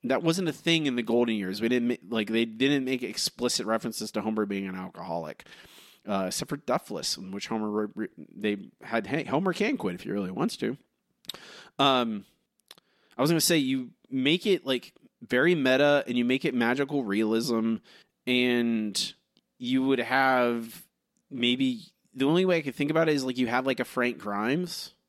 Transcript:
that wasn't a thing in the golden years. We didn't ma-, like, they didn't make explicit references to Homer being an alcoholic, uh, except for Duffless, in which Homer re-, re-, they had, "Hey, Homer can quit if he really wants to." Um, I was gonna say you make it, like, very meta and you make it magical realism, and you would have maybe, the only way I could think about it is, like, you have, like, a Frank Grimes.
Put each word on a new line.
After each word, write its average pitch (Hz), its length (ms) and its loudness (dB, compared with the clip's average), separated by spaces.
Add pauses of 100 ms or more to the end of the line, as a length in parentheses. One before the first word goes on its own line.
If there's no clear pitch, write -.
that 127 180 0
wasn't 170 260 0
a 143 40 -4
thing 165 340 0
in 131 100 0
the 120 60 -2
golden 113 320 2
years. 101 260 -4
We 113 80 0
didn't 120 200 2
ma-, 117 280 -4
like, 107 140 0
they 113 160 2
didn't 131 380 0
make 127 180 -2
explicit - 640 -4
references 110 460 -4
to 107 100 -4
Homer 110 240 0
being 98 220 -4
an 92 80 -8
alcoholic, 87 680 -8 (640)
uh, 95 200 -2
except - 220 -6
for 143 60 -4
Duffless, - 640 -4
in 95 140 -12
which 98 160 -10
Homer 107 200 -2
re-, 104 280 0
re-, 110 120 -6 (260)
they 104 240 -2 (240)
had, 110 260 -4
"Hey, 139 160 -2
Homer 180 280 0
can 226 240 -2
quit 180 200 -4
if - 80 -12
he - 60 -8
really 190 200 -2
wants 190 280 -2
to." 123 200 -4 (1000)
Um, 120 440 2 (920)
I 123 40 2
was 147 80 4
gonna 165 100 4
say 165 180 4
you 131 320 0 (200)
make 135 360 2
it, 190 180 2
like, 131 300 -2 (320)
very 147 280 4
meta 143 520 4
and 120 100 -2
you 123 80 2
make 131 200 0
it 131 100 0
magical 131 500 0
realism, 113 720 2 (500)
and 120 880 0 (440)
you 127 240 0
would 135 160 2
have 123 880 2 (440)
maybe, 123 500 0 (340)
the 127 120 0
only 170 180 4
way 185 120 4
I 160 60 -2
could 139 120 -6
think 147 160 -2
about 160 180 4
it 151 60 4
is, 139 100 0
like, 127 140 -4
you 127 80 2
have, 127 200 0
like, 127 140 0
a 120 40 0
Frank 123 340 -2
Grimes. 117 760 -4 (140)